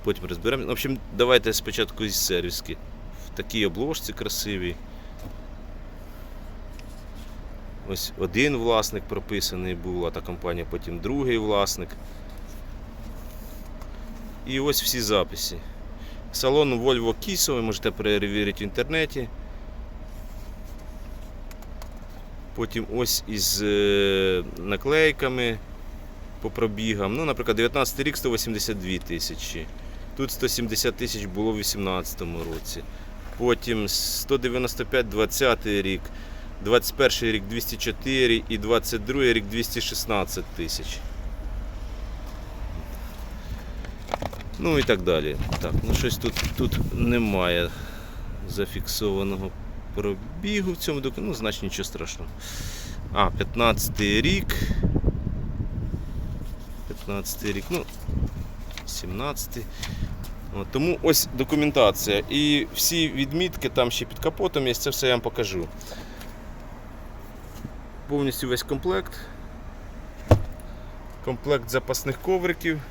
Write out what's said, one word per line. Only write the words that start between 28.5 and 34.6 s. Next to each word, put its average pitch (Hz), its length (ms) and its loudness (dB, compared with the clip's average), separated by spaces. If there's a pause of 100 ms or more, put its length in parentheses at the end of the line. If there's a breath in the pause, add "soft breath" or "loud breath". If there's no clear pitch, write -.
дві 92 200 0
тисячі. 82 680 -4 (520 loud breath)
Тут 135 140 0
сто - 160 0
сімдесят 117 480 2
тисяч 110 300 -2
було 101 260 0
в 107 60 0
вісімнадцятому 92 840 -2
році. 80 400 -6 (540 loud breath)
Потім 117 500 2
сто - 500 0
дев'яносто 123 480 0